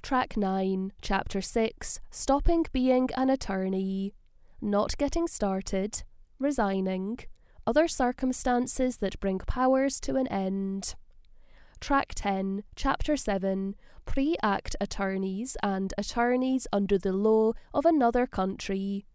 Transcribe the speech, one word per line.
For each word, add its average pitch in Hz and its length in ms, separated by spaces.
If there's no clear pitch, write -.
Track - 320
nine, 190 560
Chapter 190 400
six, - 580
Stopping 277 640
Being 254 420
an 262 140
Attorney, 190 840
Not 208 380
Getting 330 300
Started, 196 760
Resigning, 196 800
Other 302 200
Circumstances 254 1080
That 190 220
Bring 190 200
Powers 262 600
to 269 140
an 262 120
End. 196 680
Track - 360
ten, 196 480
Chapter - 400
seven, 196 600
Pre-Act 269 760
Attorneys 196 800
and 190 360
Attorneys 247 760
Under 202 240
the 190 160
Law 220 400
of - 140
Another 247 400
Country. 196 880